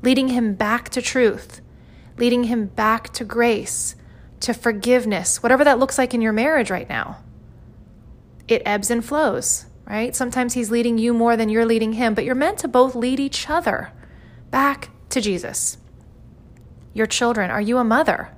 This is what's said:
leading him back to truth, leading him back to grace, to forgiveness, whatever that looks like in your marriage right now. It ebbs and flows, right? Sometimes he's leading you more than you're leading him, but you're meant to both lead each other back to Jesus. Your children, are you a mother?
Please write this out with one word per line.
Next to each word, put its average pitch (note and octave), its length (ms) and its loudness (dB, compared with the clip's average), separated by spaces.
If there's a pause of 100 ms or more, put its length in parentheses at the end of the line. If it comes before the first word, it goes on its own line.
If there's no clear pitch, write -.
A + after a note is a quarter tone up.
leading C4 260 2
him A#3 260 0
back G#3+ 360 -2
to B3 120 -4
truth, - 580 0 (560)
leading B3 280 2
him A3+ 220 0
back A3 480 -2
to B3 100 -8
grace, A3+ 720 -2 (420)
to - 160 -2
forgiveness, G#3+ 880 0
whatever B3+ 220 4
that C4+ 160 6
looks B3+ 180 -2
like B3+ 160 0
in A#3 80 0
your A3 100 2
marriage A#3+ 380 2
right - 180 -6
now. - 360 -8 (1200)
It A3+ 180 2
ebbs G#3 260 -2
and A#3 140 -2
flows, C#4 640 -2 (180)
right? A3+ 320 -6
Sometimes B3 380 -2
he's A3+ 160 -2
leading A#3 280 2
you A#3 160 2
more A#3 220 4
than A3 120 0
you're A3+ 180 2
leading A3+ 260 2
him, A3+ 220 0
but - 100 -2
you're B3+ 100 0
meant D#4+ 240 0
to D#4 100 -4
both B3+ 260 4
lead B3+ 260 -2
each - 280 -4
other D#4+ 440 -2 (580)
back C#4 400 0 (200)
to C4 100 0
Jesus. - 580 -4 (1120)
Your A3 140 0
children, A3 440 0
are D#3 100 -2
you A3+ 180 0
a B3 60 2
mother? A3+ 540 2